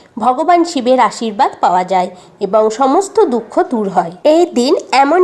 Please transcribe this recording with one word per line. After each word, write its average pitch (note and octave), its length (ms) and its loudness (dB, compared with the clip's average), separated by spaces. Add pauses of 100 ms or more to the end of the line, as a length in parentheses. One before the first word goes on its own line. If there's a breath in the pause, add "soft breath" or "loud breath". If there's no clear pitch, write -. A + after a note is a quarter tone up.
(180 loud breath)
ভগবান C#4+ 460 0
শিবের B3+ 360 0
আশীর্বাদ A3 600 -2
পাওয়া F3+ 240 0
যায় F#3 240 -2 (320 loud breath)
এবং G#3+ 300 0
সমস্ত C#4 460 -2 (140)
দুঃখ A3+ 240 -6 (160)
দূর G#3+ 180 -2
হয়। E3+ 240 -2 (120)
এই D#4+ 200 4 (140)
দিন B3+ 140 0 (300)
এমন D#4 200 2